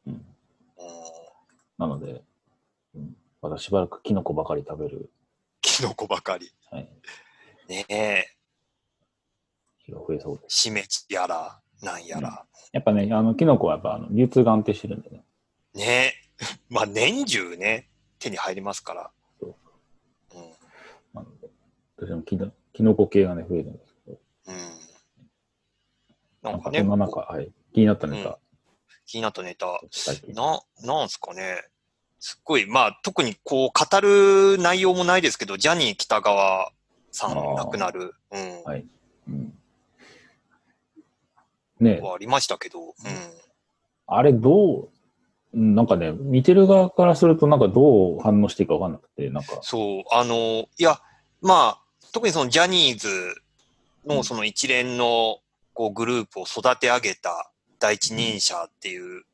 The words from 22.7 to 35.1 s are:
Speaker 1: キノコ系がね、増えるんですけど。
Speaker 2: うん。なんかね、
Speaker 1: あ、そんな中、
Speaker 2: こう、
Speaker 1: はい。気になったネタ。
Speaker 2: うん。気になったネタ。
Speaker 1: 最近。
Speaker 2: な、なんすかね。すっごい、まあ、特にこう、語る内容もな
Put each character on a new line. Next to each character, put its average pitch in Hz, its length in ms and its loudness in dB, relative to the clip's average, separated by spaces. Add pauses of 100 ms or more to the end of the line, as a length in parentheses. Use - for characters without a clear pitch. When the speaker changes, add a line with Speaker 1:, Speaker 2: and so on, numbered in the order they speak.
Speaker 1:
キ 113 120 -2
ノ 110 120 6
コ 101 140 2
系 98 160 4
が 90 100 -6
ね、 82 140 -10
増 90 60 -4
え 76 80 -2
る - 80 -12
ん - 20 -18
で - 120 -20
す - 80 -20 (120)
け - 60 -20
ど。 - 80 -20 (280)
Speaker 2:
う 95 60 -18
ん。 - 20 -16 (1900)
な 104 140 -8
ん 90 60 -10
か 139 100 -8
ね、 151 80 0
Speaker 1:
あ、 - 40 2
そ 98 40 2
ん - 40 2
な 101 40 2
中、 98 160 0
Speaker 2:
こ - 180 -8
う、 85 40 -10
Speaker 1:
は 71 80 -8
い。 - 100 -14 (220)
気 110 80 4
に 107 40 8
な 104 100 4
っ - 20 -16
た 76 100 -6
ネ 95 160 -8
タ。 80 60 -8
Speaker 2:
う - 20 -10
ん。 - 40 -14 (680)
気 - 100 -18
に 113 60 -8
な 107 100 -2
っ - 20 -20
た 92 100 -12
ネ 90 120 -12
タ。 90 260 -8 (100)
Speaker 1:
最 - 300 -6
近。 - 120 -20
Speaker 2:
な、 135 280 -4 (220)
な 135 200 -4
ん 107 60 -6
す - 80 -12
か - 160 -16
ね。 92 320 -10 (520)
す - 220 -14
っ - 60 -20
ご 151 120 0
い、 101 80 2
ま 117 200 2
あ、 101 180 -4
特 185 200 -2
に 131 200 -4
こ 131 220 0
う、 123 120 -2
語 196 220 4
る 196 580 6
内 180 220 2
容 185 140 2
も 180 100 0
な 180 140 4